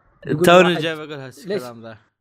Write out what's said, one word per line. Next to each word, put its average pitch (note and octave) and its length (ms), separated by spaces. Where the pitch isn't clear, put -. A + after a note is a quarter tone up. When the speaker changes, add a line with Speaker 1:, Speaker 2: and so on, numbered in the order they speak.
Speaker 1:
يقول D#3 180
Speaker 2:
توني F3+ 240
Speaker 1:
واحد، D#3+ 120
Speaker 2:
جاي D#3+ 140
بقول D3+ 180
هالكلام C3 680
Speaker 1:
ليش، A2+ 100
Speaker 2:
ذا. G#2+ 60